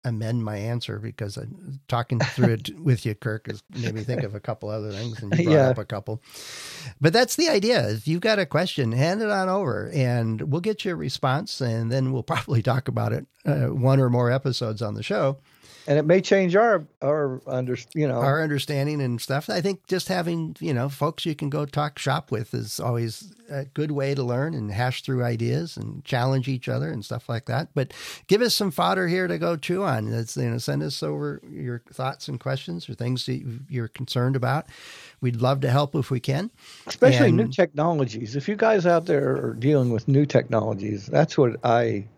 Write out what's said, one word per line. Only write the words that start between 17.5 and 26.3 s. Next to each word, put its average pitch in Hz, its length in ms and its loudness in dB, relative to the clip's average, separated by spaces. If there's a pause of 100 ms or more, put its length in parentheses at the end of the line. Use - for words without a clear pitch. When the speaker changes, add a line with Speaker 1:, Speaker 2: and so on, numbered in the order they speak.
Speaker 2:
you 151 120 2
know. 120 120 0
Speaker 1:
Our 139 240 2
understanding 147 580 -2
and 120 180 -2
stuff. 139 300 -4
I 190 120 -2
think 196 260 -4
just 185 220 -2
having, 170 500 -2
you 160 160 -2
know, 127 140 0
folks 147 360 -4
you 156 80 -2
can 143 160 -4
go 147 160 -2
talk 147 320 -4
shop - 340 -2
with - 220 -4
is 110 260 -6
always 120 540 -4 (160)
a 139 160 -8
good 147 240 -4
way 139 240 0
to 139 80 -2
learn 127 320 0
and 107 180 -4
hash 123 300 -2
through 127 220 -2
ideas 120 540 -2
and 110 280 -10
challenge 131 420 0